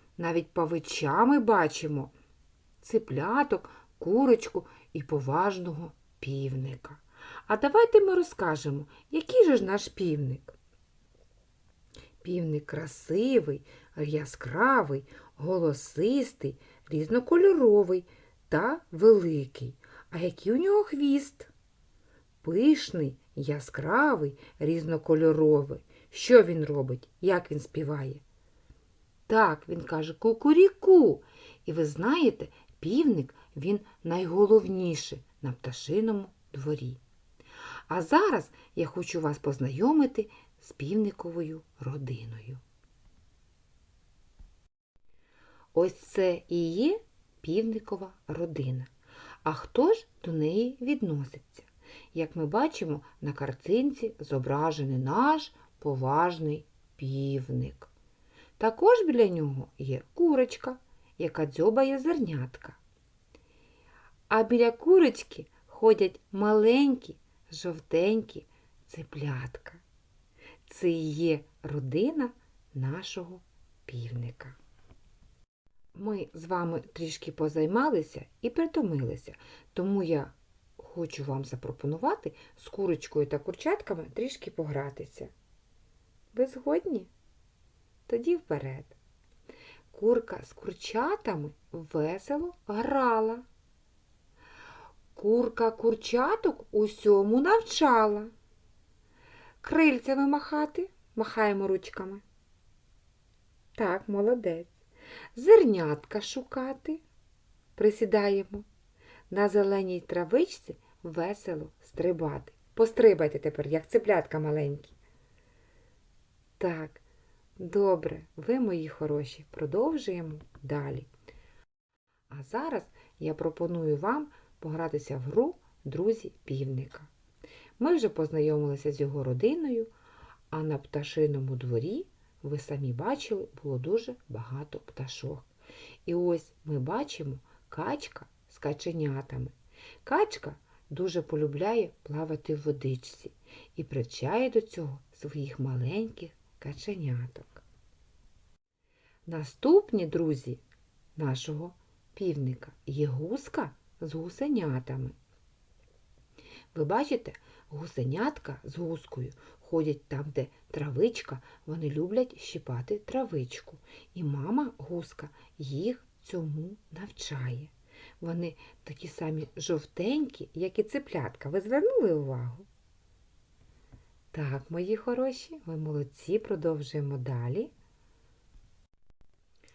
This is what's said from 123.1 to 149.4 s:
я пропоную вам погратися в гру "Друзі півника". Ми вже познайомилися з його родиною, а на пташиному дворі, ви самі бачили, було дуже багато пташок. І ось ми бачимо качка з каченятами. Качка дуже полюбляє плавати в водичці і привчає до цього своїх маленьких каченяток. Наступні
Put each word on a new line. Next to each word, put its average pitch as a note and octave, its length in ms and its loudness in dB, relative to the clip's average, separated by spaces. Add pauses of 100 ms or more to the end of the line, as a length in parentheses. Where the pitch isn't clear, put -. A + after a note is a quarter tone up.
я D#3 160 -6
пропоную E3 640 -2
вам B3+ 320 -2 (300)
погратися D#3 580 -6
в C3 40 -8
гру A3 340 0 (300)
"Друзі F#3 480 -2 (120)
півника". C3+ 560 -6 (800)
Ми E4 180 2
вже A3+ 120 0
познайомилися D3+ 840 0
з C#3 80 -8
його C#3 240 -2
родиною, A3+ 600 0 (640)
а D#3 120 -6
на D3+ 160 -2
пташиному C#3+ 800 -2
дворі, C3 500 -4 (360)
ви C#3+ 160 -6
самі C#3 340 -6
бачили, G3+ 560 -4 (140)
було C#3 160 -4
дуже A3 360 -2 (140)
багато B2+ 500 -12
пташок. - 640 -12 (640)
І E3+ 80 -4
ось F3 380 -2 (120)
ми D3+ 140 -4
бачимо D3+ 600 -6 (300)
качка - 580 -8 (220)
з - 100 -20
каченятами. C#3 920 -6 (560)
Качка F#4+ 500 0 (360)
дуже E3+ 320 -4
полюбляє D#3+ 680 -2 (120)
плавати D3+ 520 -6
в D3 80 -6
водичці C3 680 -6 (460)
і D#3+ 80 -8
привчає D#3 640 -4
до A3+ 100 2
цього D#3 380 -6 (140)
своїх C#3+ 460 -10
маленьких C#3 720 -6 (320)
каченяток. C#3 1000 -10 (1600)
Наступні F#3 800 2